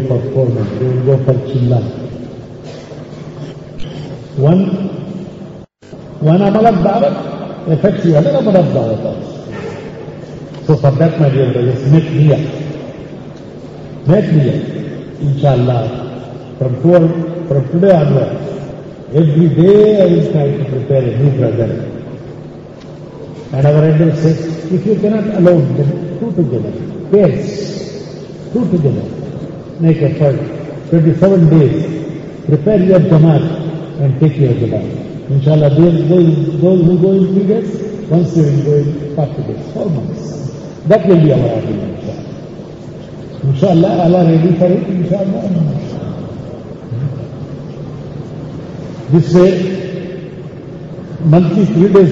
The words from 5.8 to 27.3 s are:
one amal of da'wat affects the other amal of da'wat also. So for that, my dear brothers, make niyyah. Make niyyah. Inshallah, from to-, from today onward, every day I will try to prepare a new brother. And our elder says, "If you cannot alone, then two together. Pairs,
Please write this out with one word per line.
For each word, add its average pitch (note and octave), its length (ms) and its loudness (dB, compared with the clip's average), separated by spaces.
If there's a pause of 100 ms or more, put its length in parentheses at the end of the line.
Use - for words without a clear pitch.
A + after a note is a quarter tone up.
one F#3 180 6
amal A3 220 4
of F3+ 160 0
da'wat C#3+ 280 2 (600)
affects - 260 0
the D#3+ 140 4
other F3+ 240 2
amal G#3 220 2
of - 20 2 (100)
da'wat A2+ 360 -2
also. - 220 -12 (1300)
So D#3 180 4
for C#3 160 6
that, E3 220 2
my C#3+ 80 4
dear B2+ 240 2
brothers, B2 280 0 (120)
make D#3 240 4
niyyah. D3 240 4 (1700)
Make G3+ 240 4
niyyah. C#3 240 2 (680)
Inshallah, B2 520 2 (760)
from B2+ 260 -2
to-, E3 640 2
from C#3 240 0
today F3+ 240 6
onward, C#3 360 2 (920)
every D#3+ 260 4 (140)
day G#3 400 6
I - 100 8
will D#3+ 200 2
try D3 140 2 (100)
to - 60 -4 (120)
prepare C3 280 0
a A#2 200 -2
new C#3+ 160 4
brother. A2 540 -2 (1600)
And C3+ 140 2
our D3+ 180 6
elder D#3+ 300 4
says, - 240 2 (320)
"If F#3 140 0
you G#3+ 100 2
cannot G#3 300 0 (140)
alone, E3+ 260 6 (120)
then C#3+ 120 2 (300)
two A3+ 200 -4
together. B2+ 340 -2 (380)
Pairs, F3 340 4 (1080)